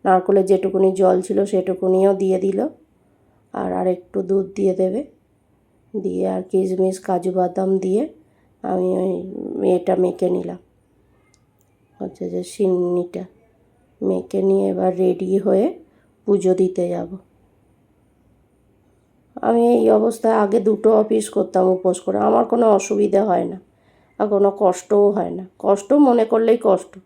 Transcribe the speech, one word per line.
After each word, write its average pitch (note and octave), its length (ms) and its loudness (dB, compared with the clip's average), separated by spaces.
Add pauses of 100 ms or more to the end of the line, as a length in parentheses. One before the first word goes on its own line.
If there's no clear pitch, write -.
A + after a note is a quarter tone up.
নারকোলের F#3+ 400 2
যেটুকুনি F#3+ 460 2
জল F#3 300 2
ছিল G3 240 -2
সেটুকুনিও F#3 680 0
দিয়ে F#3+ 260 0
দিল, G3 280 -2 (840)
আর F#3 200 -6
আর F#3 140 -2
একটু F#3 340 -6
দুধ F#3+ 340 -2
দিয়ে G3 180 0
দেবে, F#3 300 -2 (920)
দিয়ে F#3 320 -4
আর F#3 140 -4
কিশমিশ, F#3 580 -2
কাজু F#3 320 -2
বাদাম F#3 460 0
দিয়ে F#3+ 320 -2 (520)
আমি F#3 360 -2
ওই F#3 360 -4 (360)
এটা F#3 260 2
মেখে F3+ 340 0
নিলাম, F3+ 280 -4 (1400)
হচ্ছে F#3 300 -10
যে F3+ 140 -6
সিন্নিটা F3+ 800 -2 (760)
মেখে F#3+ 400 -4
নিয়ে G3 280 2
এবার F#3 280 -2
রেডি F#3 400 0
হয়ে G3 420 0 (460)
পুজো F#3 280 2
দিতে F#3 360 0
যাব। F3 280 -8 (2250)
আমি A#3 260 2
এই A3+ 240 4
অবস্থায় A3+ 420 2
আগে G#3+ 260 2
দুটো G#3+ 380 2
অফিস G#3+ 320 0
করতাম F#3 400 0
উপোস F#3 300 0
করে, G3 180 -4
আমার A3 280 2
কোনো A3+ 260 2
অসুবিধা G3+ 540 2
হয় F3+ 200 0
না, F#3+ 160 -10 (580)
আর G#3 80 0
কোনো G3+ 320 2
কষ্টও G3+ 500 2
হয় F3+ 200 -2
না, F3+ 180 -10 (120)
কষ্ট G3 340 0
মনে B3 320 4
করলেই A3+ 360 2
কষ্ট। F#3+ 440 0